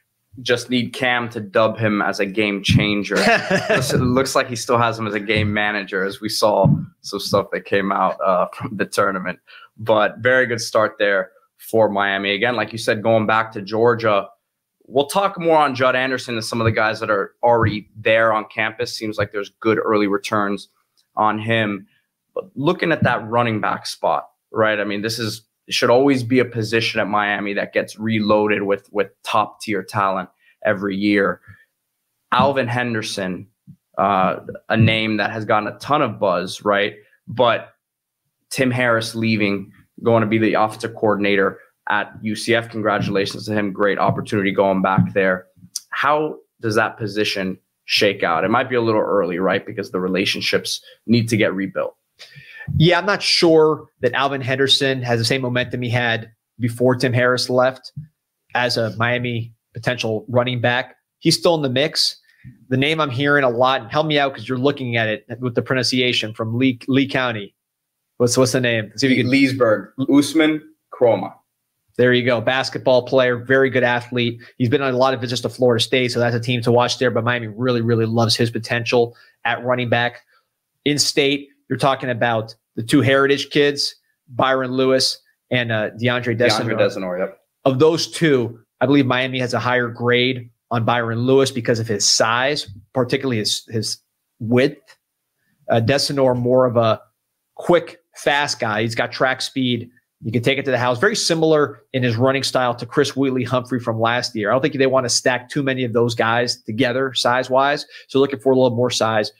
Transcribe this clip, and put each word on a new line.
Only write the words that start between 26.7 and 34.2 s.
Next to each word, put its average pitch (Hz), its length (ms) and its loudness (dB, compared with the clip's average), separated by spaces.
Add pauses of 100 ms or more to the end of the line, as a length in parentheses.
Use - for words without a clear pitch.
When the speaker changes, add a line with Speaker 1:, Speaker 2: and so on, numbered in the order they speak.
Speaker 1:
at 98 80 -2
Miami 101 460 -2
that 95 200 -6
gets 104 260 -4
reloaded 107 640 2
with, 98 280 -4
with 101 200 -4 (100)
top - 400 -4
tier 98 220 -6
talent 95 440 -4 (380)
every 98 320 -2
year. 98 440 0 (880)
Alvin 131 360 2
Henderson, 110 800 -6 (500)
uh, 92 420 2 (320)